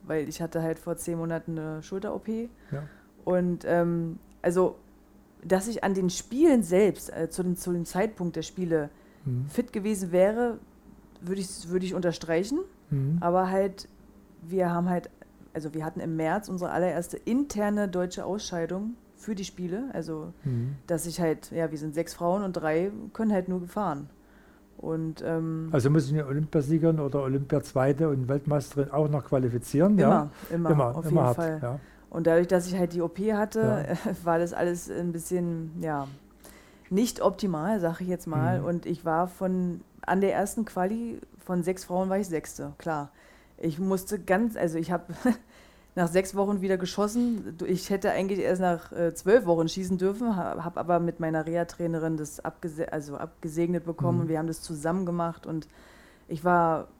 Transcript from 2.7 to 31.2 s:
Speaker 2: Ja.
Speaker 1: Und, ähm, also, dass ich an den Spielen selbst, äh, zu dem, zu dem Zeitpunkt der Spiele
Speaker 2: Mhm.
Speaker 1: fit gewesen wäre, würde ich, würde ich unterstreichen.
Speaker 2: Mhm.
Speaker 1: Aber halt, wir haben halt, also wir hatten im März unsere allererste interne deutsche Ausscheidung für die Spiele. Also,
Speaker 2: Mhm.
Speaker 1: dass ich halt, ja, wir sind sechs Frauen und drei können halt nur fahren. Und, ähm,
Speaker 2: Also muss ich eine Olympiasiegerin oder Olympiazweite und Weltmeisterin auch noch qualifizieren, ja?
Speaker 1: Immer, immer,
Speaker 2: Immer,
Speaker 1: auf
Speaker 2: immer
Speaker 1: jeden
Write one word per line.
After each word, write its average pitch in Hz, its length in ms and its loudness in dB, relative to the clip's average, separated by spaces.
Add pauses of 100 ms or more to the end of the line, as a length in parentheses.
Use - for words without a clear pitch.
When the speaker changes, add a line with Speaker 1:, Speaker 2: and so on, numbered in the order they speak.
Speaker 2:
Ja. 143 120 -6 (400)
Speaker 1:
Und, 180 420 2
ähm, 170 540 0 (220)
also, 180 340 2 (680)
dass 185 280 2
ich 220 160 -4
an 196 80 2
den 185 160 2
Spielen 262 540 4
selbst, 180 520 2
äh, 165 140 -2
zu 185 140 -4
dem, 180 120 0
zu 180 160 -6
dem 170 140 -2
Zeitpunkt 185 500 -2
der 160 60 -4
Spiele 165 480 0 (340)
Speaker 2:
Mhm. 127 240 -2
Speaker 1:
fit 247 240 -2
gewesen 196 400 -2
wäre, 214 460 4 (640)
würde 185 180 -4
ich, 180 300 -8
würde 185 160 0
ich 185 80 -4
unterstreichen. 175 680 0 (300)
Speaker 2:
Mhm. 143 320 0
Speaker 1:
Aber 185 280 2
halt, 196 380 0 (540)
wir 175 300 0
haben 175 180 0
halt, 175 200 -2 (440)
also 151 200 -6
wir 156 120 -6
hatten 165 160 -8
im 165 160 -4
März 170 320 -2
unsere 180 220 -4
allererste 175 460 -2
interne 208 720 0
deutsche 180 380 -4
Ausscheidung 185 680 -4 (200)
für - 180 -8
die 190 120 -6
Spiele. 180 480 -6
Also, 160 400 -8 (100)
Speaker 2:
Mhm. 127 320 -2 (120)
Speaker 1:
dass 165 180 -2
ich 170 160 -6
halt, 160 300 -2
ja, 160 200 -2
wir 156 60 -8
sind 147 180 -6
sechs 165 180 -4
Frauen 180 300 0
und 185 100 -4
drei 165 380 0 (220)
können 220 180 0
halt 185 160 2
nur 180 200 -2
fahren. 156 420 -4 (680)
Und, 160 480 -4
ähm, 160 460 -2
Speaker 2:
Also 139 180 4
muss 151 180 6
ich 143 60 0
eine 151 140 0
Olympiasiegerin 156 720 2
oder 139 240 0
Olympiazweite 139 840 2
und 131 180 0
Weltmeisterin 143 640 0
auch 151 180 2
noch 147 160 0
qualifizieren, 139 720 4
ja? 147 120 8
Speaker 1:
Immer, 151 200 6 (200)
immer, 170 220 0
Speaker 2:
Immer, 143 140 6 (120)
Speaker 1:
auf 165 80 -4
Speaker 2:
immer 156 60 0
Speaker 1:
jeden 151 140 6